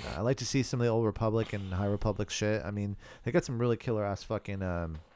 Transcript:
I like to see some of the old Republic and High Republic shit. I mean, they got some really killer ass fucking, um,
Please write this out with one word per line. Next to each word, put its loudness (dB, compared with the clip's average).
I -2
like 2
to -4
see 2
some -2
of 4
the 4
old 4
Republic 2
and -4
High 0
Republic 0
shit. 0
I -4
mean, -2
they -2
got 2
some -4
really 4
killer -2
ass -2
fucking, -4
um, -2